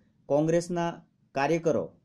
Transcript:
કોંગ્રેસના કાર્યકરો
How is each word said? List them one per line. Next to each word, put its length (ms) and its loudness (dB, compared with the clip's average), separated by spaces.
કોંગ્રેસના 640 0
કાર્યકરો 500 0